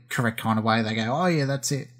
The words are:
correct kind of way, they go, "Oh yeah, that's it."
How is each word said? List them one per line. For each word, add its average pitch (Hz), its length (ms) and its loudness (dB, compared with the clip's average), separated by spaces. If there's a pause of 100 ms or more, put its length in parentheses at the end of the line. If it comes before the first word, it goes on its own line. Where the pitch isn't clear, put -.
(100)
correct 117 280 0
kind 113 200 0
of 110 80 0
way, 113 160 4
they 110 120 -2
go, 110 100 -2 (100)
"Oh 175 120 2
yeah, 156 200 2
that's 139 260 -2
it." 135 160 -4 (120)